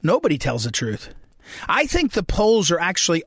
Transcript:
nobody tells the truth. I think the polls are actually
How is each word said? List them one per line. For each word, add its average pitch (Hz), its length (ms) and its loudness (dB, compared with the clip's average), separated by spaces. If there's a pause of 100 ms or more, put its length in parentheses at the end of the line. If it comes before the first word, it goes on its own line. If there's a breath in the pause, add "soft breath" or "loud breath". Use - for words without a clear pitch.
nobody 175 380 2
tells 120 240 -2
the 117 80 -4
truth. - 420 -6 (540 loud breath)
I 269 180 2
think 311 280 0
the 196 100 0
polls 214 480 2
are 165 80 2
actually 170 480 0